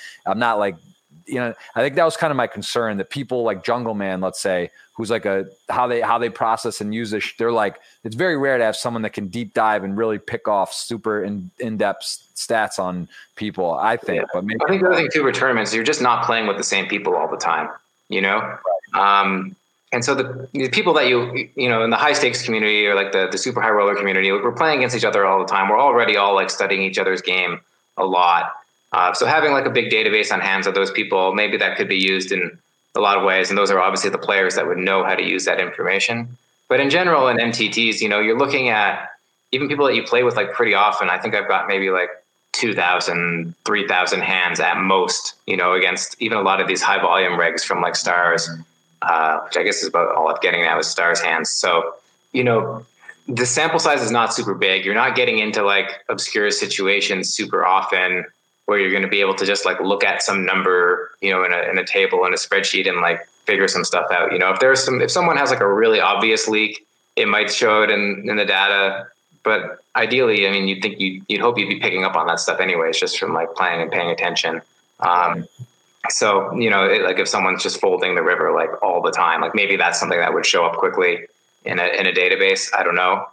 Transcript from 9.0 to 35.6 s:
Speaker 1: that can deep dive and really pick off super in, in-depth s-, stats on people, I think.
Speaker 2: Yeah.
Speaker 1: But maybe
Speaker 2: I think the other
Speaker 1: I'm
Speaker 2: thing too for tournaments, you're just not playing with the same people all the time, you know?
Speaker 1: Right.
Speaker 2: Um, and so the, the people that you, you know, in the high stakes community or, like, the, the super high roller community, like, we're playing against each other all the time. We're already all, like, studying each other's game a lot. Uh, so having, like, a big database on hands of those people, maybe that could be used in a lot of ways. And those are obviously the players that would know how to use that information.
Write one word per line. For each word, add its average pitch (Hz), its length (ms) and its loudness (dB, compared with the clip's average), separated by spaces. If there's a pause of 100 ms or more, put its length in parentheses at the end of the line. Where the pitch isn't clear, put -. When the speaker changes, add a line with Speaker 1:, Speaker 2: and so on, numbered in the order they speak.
Speaker 1:
that 107 80 -4
can 101 180 -8
deep 107 260 -8
dive 110 300 2
and 98 140 -6
really 110 220 -2
pick - 280 -8
off 98 240 0
super 107 520 -4
in, 98 260 -6 (100)
in-depth 107 440 -4
s-, - 200 -10 (120)
stats 110 440 -2
on 90 300 -4 (260)
people, 92 380 -4
I 110 240 0
think. - 240 -4
Speaker 2:
Yeah. - 120 -4
Speaker 1:
But 92 120 -4
maybe 110 180 -6
Speaker 2:
I 160 60 0
think 190 140 2
the 180 40 4
other 180 80 4
Speaker 1:
I'm 170 60 2
Speaker 2:
thing 151 100 -2
too 151 120 2
for 131 100 2
tournaments, 113 400 0
you're 113 100 0
just 131 180 0
not 120 240 2
playing 113 220 0
with 98 100 -2
the 95 60 -6
same 95 240 -2
people 95 280 -2
all 80 120 0
the - 100 -6
time, 78 320 -2 (380)
you 95 140 -2
know? 101 360 -2 (360)
Speaker 1:
Right. 101 280 4
Speaker 2:
Um, 95 340 -2 (360)
and 120 140 -2
so 135 100 0
the, - 380 -6
the 135 160 -2
people 175 240 2
that 139 160 4
you, 123 460 -2
you 131 120 0
know, 113 160 2
in 113 60 0
the 117 80 2
high 147 160 2
stakes 127 300 0
community 107 440 0
or, 101 80 2
like, 98 160 0
the, 95 180 2
the 98 80 -6
super 120 240 -4
high 110 100 0
roller 101 240 2
community, 98 360 0
like, 98 120 0
we're 120 100 0
playing 156 240 2
against 123 180 -2
each 110 100 -2
other 101 200 2
all 95 140 4
the 90 60 -2
time. 98 220 0
We're 107 140 2
already 117 340 4
all, 101 200 2
like, 95 140 2
studying 98 340 -2
each 95 160 -2
other's 92 220 0
game 90 380 -2 (380)
a 95 80 0
lot. 87 480 2 (400)
Uh, 90 180 2
so - 140 -2
having, 151 260 2
like, 131 140 0
a 113 40 0
big 107 220 0
database 107 400 0
on 95 80 0
hands 95 280 -2
of 92 60 -2
those 98 160 2
people, 95 440 0
maybe 104 240 0
that 98 180 0
could 107 140 -4
be 98 80 0
used 95 340 0
in 90 260 -4 (400)
a 104 40 0
lot 101 160 2
of 92 80 0
ways. 92 240 2
And 98 80 0
those 98 120 2
are 98 80 2
obviously 95 320 0
the 95 80 -4
players 95 380 0
that 82 120 0
would 87 100 -2
know 95 260 0
how 92 120 0
to 90 80 -2
use 90 200 -2
that 90 160 0
information. 98 800 -4 (320)